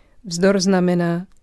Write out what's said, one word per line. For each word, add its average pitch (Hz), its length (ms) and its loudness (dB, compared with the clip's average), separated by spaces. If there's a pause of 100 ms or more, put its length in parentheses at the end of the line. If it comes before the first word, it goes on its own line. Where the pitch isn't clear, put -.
(240)
Vzdor 190 360 0
znamená, 180 680 0 (160)